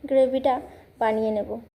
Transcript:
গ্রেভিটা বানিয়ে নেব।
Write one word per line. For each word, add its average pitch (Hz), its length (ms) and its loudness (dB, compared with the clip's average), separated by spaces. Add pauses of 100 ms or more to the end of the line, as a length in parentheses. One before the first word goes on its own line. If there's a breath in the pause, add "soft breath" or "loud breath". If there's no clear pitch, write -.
গ্রেভিটা 262 440 2 (460 loud breath)
বানিয়ে 220 320 0
নেব। 208 180 -4 (280)